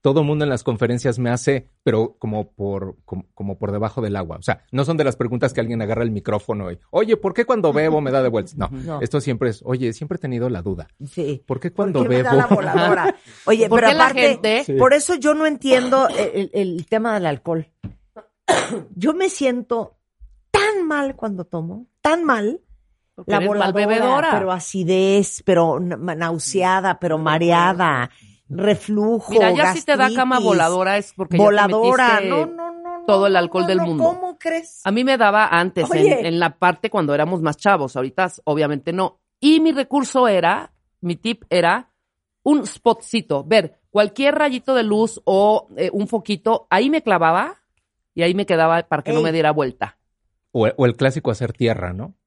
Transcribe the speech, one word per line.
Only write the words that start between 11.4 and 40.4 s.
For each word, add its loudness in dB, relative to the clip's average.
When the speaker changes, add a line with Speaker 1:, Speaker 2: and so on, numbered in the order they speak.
Speaker 1:
¿Por -6
qué -8
Speaker 2:
¿Por -14
Speaker 1:
cuando -2
Speaker 2:
qué -2
me 2
da 0
Speaker 1:
bebo?". 4
Speaker 2:
la 2
voladora? 0
Speaker 1:
<laughs> -20
Speaker 2:
Oye, 4
Speaker 3:
¿Por 4
Speaker 2:
pero 6
Speaker 3:
qué 4
la 4
Speaker 2:
aparte, 0
Speaker 3:
gente? 0
Speaker 1:
Sí. -6
Speaker 2:
por 6
eso 0
yo 2
no 0
entiendo 2
el, -2
el, -4
el -4
tema -2
del -2
alcohol. -4
<coughs> -2
Yo -2
me -2
siento -4
tan 0
mal -4
cuando -8
tomo, -10
tan 0
mal, -2
Speaker 3:
Porque -6
Speaker 2:
la 2
Speaker 3:
eres 0
Speaker 2:
voladora, 0
Speaker 3:
malbebedora. 2
Speaker 2:
pero -2
acidez, 0
pero 4
na-, -6
ma-, -8
nauseada, 0
pero -2
mareada, 2
reflujo, -2
Speaker 3:
Mira, 6
ya 2
si -6
te 2
da 4
cama 0
Speaker 2:
gastritis, 0
Speaker 3:
voladora 2
es -6
porque -4
ya 6
te 8
Speaker 2:
voladora. 4
Speaker 3:
metiste 0
Speaker 2:
No, 0
no, -10
no, -12
no, -18
Speaker 3:
todo 4
el 2
Speaker 2:
no, 4
Speaker 3:
alcohol 0
Speaker 2:
no, 0
Speaker 3:
del 2
Speaker 2:
no, 0
Speaker 3:
mundo. -2
Speaker 2:
¿cómo -2
crees? -6
Speaker 3:
A -2
mí 0
me 2
daba 4
antes, 0
en, 0
Speaker 2:
Oye. 4
Speaker 3:
en -2
la -2
parte 0
cuando 0
éramos 0
más -2
chavos, 0
ahorita -2
s-, -10
obviamente -2
no. -4
Y 4
mi 2
recurso 0
era, 0